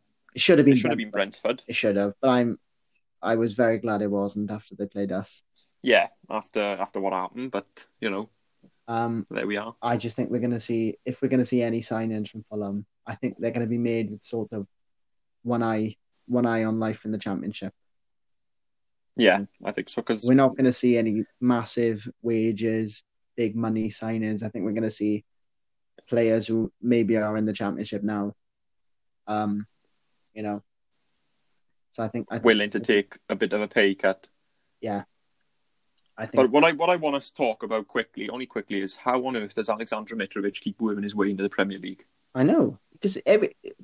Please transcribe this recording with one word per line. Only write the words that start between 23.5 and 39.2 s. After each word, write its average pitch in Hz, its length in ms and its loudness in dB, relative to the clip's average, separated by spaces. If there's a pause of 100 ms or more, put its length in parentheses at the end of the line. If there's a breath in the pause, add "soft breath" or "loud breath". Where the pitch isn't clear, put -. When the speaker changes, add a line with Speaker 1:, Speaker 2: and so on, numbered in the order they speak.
Speaker 1:
money 110 320 0
signings. 110 540 -4
I 110 80 -6
think 92 160 -6
we're 107 60 -2
gonna 110 180 -2
see 107 340 -2 (840)
players 113 380 2
who 113 240 0 (120)
maybe 113 340 4
are 107 220 0
in 107 80 0
the 107 80 0
Championship 104 480 -4
now. 104 320 -2 (920)
Um, 104 400 -2 (680)
you 107 80 -10
know, 104 200 -6 (1300)
so 117 100 -6
I 110 60 -2
think, 113 220 -6
I 110 60 -6
think 113 80 -4
Speaker 2:
willing 104 260 6
to 104 100 -2
take - 360 2 (140)
a 107 60 -2
bit 98 180 -2
of 104 80 0
a 104 60 -4
pay 98 260 4
cut. - 340 0 (520)
Speaker 1:
Yeah. 101 240 -6 (1120)
I 110 100 -6
think 131 100 -10
Speaker 2:
But 127 140 4
what 147 140 6
I, 165 80 6
what 165 180 0
I 180 60 4
want 147 260 -2
to - 120 -18
talk 113 300 0
about 110 240 -4
quickly, 110 420 -4
only 123 160 -8
quickly, 101 340 -6
is 98 160 -6
how 127 300 -2